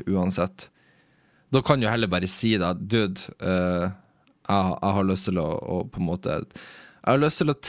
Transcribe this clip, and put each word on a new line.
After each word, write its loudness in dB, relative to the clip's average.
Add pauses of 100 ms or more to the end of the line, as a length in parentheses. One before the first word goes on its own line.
(140)
uansett. 0 (880)
Da 4
kan 4
du 2
heller 0
bare 0
si 2
det, 2
«Dude, -2 (100)
eh, 0
jeg, -4
jeg 2
har 2
lyst -2
til 0
å, -2 (100)
å -4 (120)
på -6
en 0
måte, -4
jeg -16
har 4
lyst 0
til 2
å -4 (100)